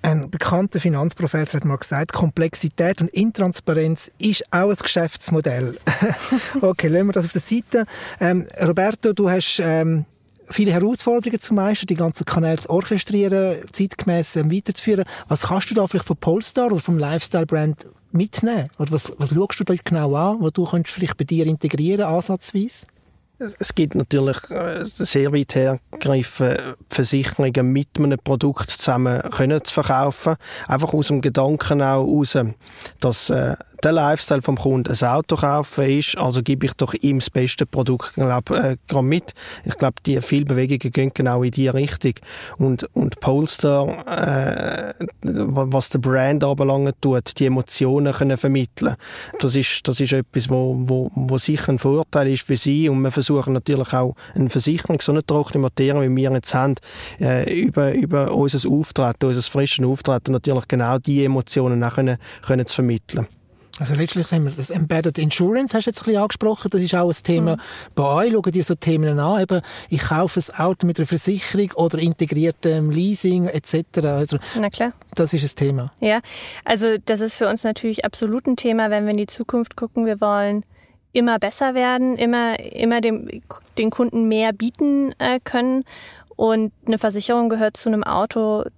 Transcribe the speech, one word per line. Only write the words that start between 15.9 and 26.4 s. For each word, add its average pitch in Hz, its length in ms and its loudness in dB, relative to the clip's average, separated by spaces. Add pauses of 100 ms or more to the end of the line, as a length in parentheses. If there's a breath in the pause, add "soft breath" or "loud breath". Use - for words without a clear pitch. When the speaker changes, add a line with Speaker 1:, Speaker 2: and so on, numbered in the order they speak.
Speaker 1:
von 160 100 0
Polestar 220 500 0
oder 190 140 2
vom 170 160 0
Lifestyle-Brand 156 920 0 (240)
mitnehmen? 202 560 0 (100)
Oder 151 140 -2
was, - 260 -2
was 143 120 -2
schaust 180 320 0
du - 20 -2
da 180 180 0
genau 151 340 0
an, 190 260 0
was 156 100 0
du 180 140 0
könntest 170 300 -2
vielleicht 180 200 -2
bei - 80 -4
dir 165 220 0
integrieren, 160 580 0
ansatzweise? 185 840 -2 (540)
Speaker 2:
Es, 220 200 -10
es - 140 -2
gibt 151 220 0
natürlich, 135 420 0 (140)
äh, 170 320 -4
sehr 143 480 0
weit 143 240 0
hergegriffen 131 1000 0 (320)